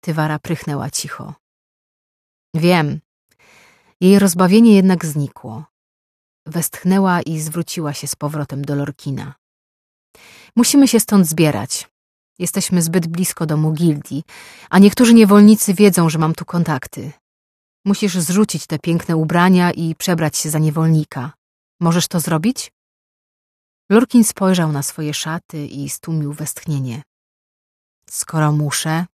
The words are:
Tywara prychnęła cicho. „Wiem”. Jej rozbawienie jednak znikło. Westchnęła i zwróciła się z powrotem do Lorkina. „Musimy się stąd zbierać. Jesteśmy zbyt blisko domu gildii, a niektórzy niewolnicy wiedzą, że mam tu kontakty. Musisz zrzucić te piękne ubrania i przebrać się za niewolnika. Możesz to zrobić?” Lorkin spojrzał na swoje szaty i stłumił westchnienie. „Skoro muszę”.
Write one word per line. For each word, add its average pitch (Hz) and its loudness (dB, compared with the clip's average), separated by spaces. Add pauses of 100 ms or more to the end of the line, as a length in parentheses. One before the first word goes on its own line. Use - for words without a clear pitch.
Tywara 156 -4
prychnęła 143 -8
cicho. - -12 (1200)
„Wiem”. 156 0 (1000)
Jej 190 6
rozbawienie 196 4
jednak 185 2
znikło. 143 -8 (840)
Westchnęła 180 0
i 160 -6
zwróciła 156 -8
się 143 -12
z - -10
powrotem 143 -8
do 143 -4
Lorkina. 143 -8 (1200)
„Musimy 269 4
się 226 2
stąd 196 2
zbierać. 151 -2 (500)
Jesteśmy 180 -2
zbyt 165 -2
blisko 165 -6
domu 156 0
gildii, 151 -2 (460)
a 180 4
niektórzy 226 6
niewolnicy 208 6
wiedzą, 180 4
że 156 -2
mam 160 0
tu 165 -10
kontakty. 156 -6 (720)
Musisz 196 -2
zrzucić 175 0
te 156 -6
piękne 165 -2
ubrania 175 2
i 165 -6
przebrać 165 -4
się - -6
za 156 -4
niewolnika. 156 0 (480)
Możesz 170 0
to 180 -4
zrobić?” 170 -4 (1160)
Lorkin 233 4
spojrzał 180 0
na 143 -4
swoje 151 -8
szaty 160 -10
i 139 -12
stłumił 151 -6
westchnienie. 147 -8 (1080)
„Skoro 156 -2
muszę”. 156 -4 (120)